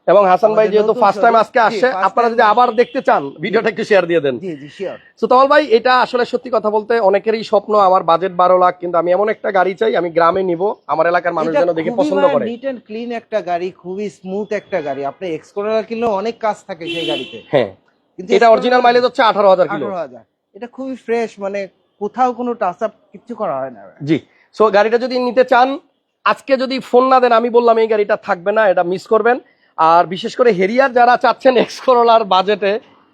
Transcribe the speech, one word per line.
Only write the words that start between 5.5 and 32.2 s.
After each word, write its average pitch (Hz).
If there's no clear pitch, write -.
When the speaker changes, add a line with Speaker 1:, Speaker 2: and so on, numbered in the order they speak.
Speaker 1:
এটা 247
আসলে 240
সত্যি 247
কথা 214
বলতে 220
অনেকেরই 202
স্বপ্ন, 208
"আমার 190
বাজেট 170
বারো 180
লাখ, 180
কিন্তু 175
আমি 170
এমন 208
একটা 214
গাড়ি 190
চাই, 208
আমি 175
গ্রামে 170
নিব, 185
আমার 160
এলাকার 175
মানুষ 160
Speaker 2:
এটা 160
Speaker 1:
যেন 175
দেখে 160
Speaker 2:
খুবই 240
Speaker 1:
পছন্দ 285
Speaker 2:
মানে 277
Speaker 1:
করে।" -
Speaker 2:
নিট 233
অ্যান্ড 269
ক্লিন 233
একটা 220
গাড়ি, 175
খুবই 190
স্মুথ 202
একটা 190
গাড়ি। 139
আপনি 170
এক্স 156
করোলা 214
কিনলেও 226
অনেক 214
কাজ 208
থাকে 170
সেই 165
গাড়িতে। 123
Speaker 1:
হ্যাঁ। 104
Speaker 2:
কিন্তু 185
Speaker 1:
এটা 214
Speaker 2:
এক্স 226
Speaker 1:
অরিজিনাল 240
Speaker 2:
করোলা 247
Speaker 1:
মাইলেজ 247
হচ্ছে 247
আঠারো 202
হাজার 180
কিলো। 202
Speaker 2:
আঠারো 190
হাজার। 123
এটা 220
খুবই 262
ফ্রেশ, 226
মানে, 196
কোথাও 233
কোনো 240
টাচ 202
আপ 208
কিচ্ছু 220
করা 160
হয় 131
না। 101
Speaker 1:
জি। 143
So, 214
গাড়িটা 208
যদি 247
নিতে 247
চান, 262
আজকে 214
যদি 254
ফোন 247
না 262
দেন, 240
আমি 233
বললাম 233
এই 226
গাড়িটা 208
থাকবে 190
না, 214
এটা 180
মিস 180
করবেন। 226
আর 170
বিশেষ 190
করে 247
হেরিয়ার 226
যারা 247
চাচ্ছেন 240
এক্স -
করোলার 233